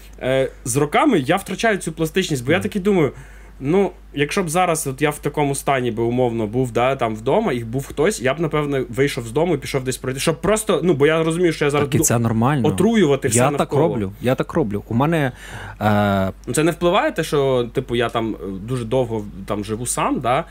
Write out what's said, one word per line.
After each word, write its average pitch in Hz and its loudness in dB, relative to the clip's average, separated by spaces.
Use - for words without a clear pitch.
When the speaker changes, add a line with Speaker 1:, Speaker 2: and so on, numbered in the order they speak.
Speaker 1:
е, 131 2
з 120 -2
роками 208 4
я 139 2
втрачаю 196 -2
цю 180 -8
пластичність, 160 -2
бо 135 0
я 170 4
Speaker 2:
Мгм. 196 -2
Speaker 1:
таки 208 -4
думаю, 175 2
ну, 180 2
якщо 147 0
б 170 -6
зараз 165 0
от 131 -6
я 151 2
в 147 -4
такому 147 0
стані 131 0
би 110 -2
умовно 117 0
був, 123 -2
да, 120 2
там 110 -2
вдома, 131 0
і 127 -2
був 120 -6
хтось, 156 0
я 127 2
б, 156 -8
напевно, 151 -2
вийшов 123 0
з 110 -12
дому 165 2
і - 0
пішов 131 -4
десь 127 -4
пройти, 131 -6
щоб 165 0
просто, 202 2
ну, 180 4
бо 143 4
я 160 4
розумію, 165 0
що 156 -2
я 143 2
зараз 147 2
Speaker 2:
Так 147 -2
і - 4
Speaker 1:
буду 151 2
Speaker 2:
це 120 2
нормально. 117 2
Speaker 1:
отруювати 160 4
все 110 4
Speaker 2:
Я 127 6
так 147 -2
Speaker 1:
навколо. 147 2
Speaker 2:
роблю, 104 0
я 123 2
так - -4
роблю. 107 -2
У 110 -6
мене... 143 2
е, 101 2
Speaker 1:
Ну, 127 -4
це 151 2
не 165 2
впливає 180 0
те, 165 -4
що, 135 0
типу, 120 -4
я 120 0
там, 113 -2
е, - -8
дуже 123 -4
довго 113 -2
там 104 -4
живу 110 -6
сам, 202 -2
да? 127 0